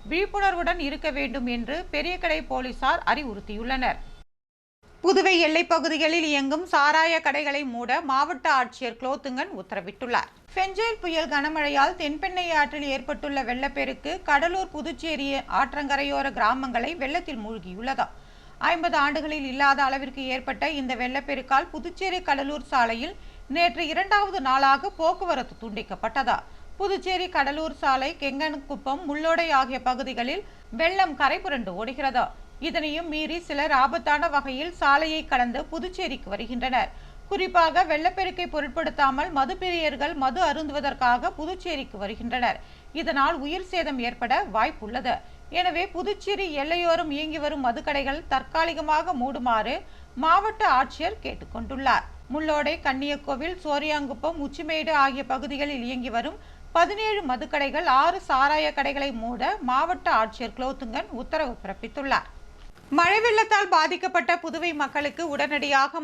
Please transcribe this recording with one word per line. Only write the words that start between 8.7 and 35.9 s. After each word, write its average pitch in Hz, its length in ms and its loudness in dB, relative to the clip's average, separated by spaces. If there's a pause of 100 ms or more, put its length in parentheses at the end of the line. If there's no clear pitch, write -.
குலோத்துங்கன் 269 500 -4 (100)
உத்தரவிட்டுள்ளார். 202 720 -2 (240)
பெஞ்சைல் 392 480 0
புயல் 330 300 0
கனமழையால் 294 680 2
தென்பெண்ணை 349 460 -2 (160)
ஆற்றில் 294 340 0
ஏற்பட்டுள்ள 285 480 -4
வெள்ளப்பெருக்கு 262 720 -4 (160)
கடலூர், 349 480 2
புதுச்சேரி 302 500 -4 (340)
ஆற்றங்கரையோர 277 800 -2
கிராமங்களை 247 520 0 (120)
வெள்ளத்தில் 285 420 -4
மூழ்கியுள்ளது. 214 600 -6 (640)
ஐம்பது 330 340 0
ஆண்டுகளில் 302 480 -2
இல்லாத 277 320 4
அளவிற்கு 269 380 -2 (120)
ஏற்பட்ட 269 360 -2 (100)
இந்த 254 200 -2
வெள்ளப்பெருக்கால் 269 720 0
புதுச்சேரி 359 560 -4
கடலூர் 277 420 -2
சாலையில் 240 440 0 (420)
நேற்று 339 360 2
இரண்டாவது 392 480 2
நாளாக 269 500 4 (100)
போக்குவரத்து 330 640 0
துண்டிக்கப்பட்டது. 226 720 -2 (420)
புதுச்சேரி 370 480 0 (100)
கடலூர் 294 460 0
சாலை, 269 280 2 (120)
கெங்கன்குப்பம், 277 840 -4
முள்ளோடை 330 380 2 (140)
ஆகிய 247 200 0 (100)
பகுதிகளில் 254 520 -2 (380)
வெள்ளம் 359 400 2
கரை 294 240 4
புரண்டு 254 260 -2 (100)
ஓடுகிறது. 254 440 0 (360)
இதனையும் 320 520 -2
மீறி 311 340 -2
சிலர் 294 260 0 (100)
ஆபத்தான 294 520 2
வகையில் 277 460 -2
சாலையை 311 420 4 (100)
கடந்து 247 280 2 (100)
புதுச்சேரிக்கு 330 640 -6